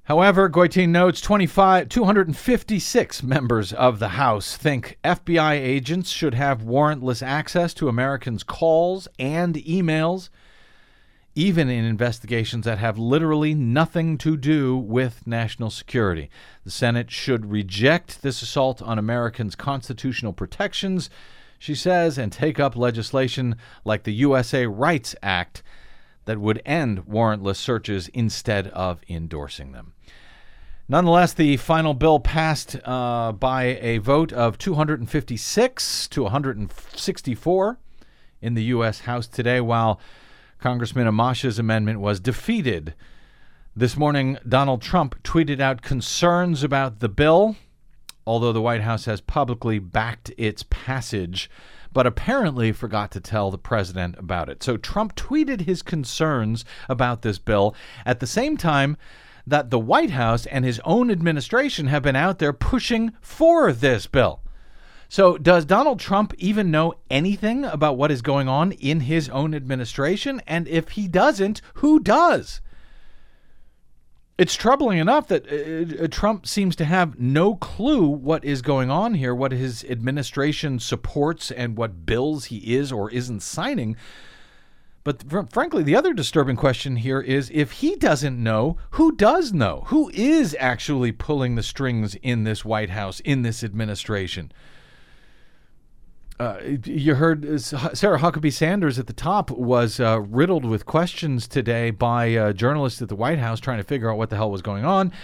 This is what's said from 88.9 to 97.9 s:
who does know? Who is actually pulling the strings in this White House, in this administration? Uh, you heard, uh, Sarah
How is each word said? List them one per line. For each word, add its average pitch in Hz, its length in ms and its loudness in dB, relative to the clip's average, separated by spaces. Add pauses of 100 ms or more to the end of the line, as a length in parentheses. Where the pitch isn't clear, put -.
who 320 220 4
does 262 380 4
know? 104 360 0
Who 302 260 2
is 247 440 2
actually 127 540 0
pulling 127 420 -2
the 113 80 -2
strings 113 520 -2
in 120 300 -2
this 110 200 -4
White 107 260 -2
House, 98 300 -8
in 139 220 -2
this 113 200 -4
administration? 101 880 -6 (1900)
Uh, 113 160 -4 (300)
you 151 280 0
heard, 151 300 2
uh, 151 140 -4
Sarah 151 600 0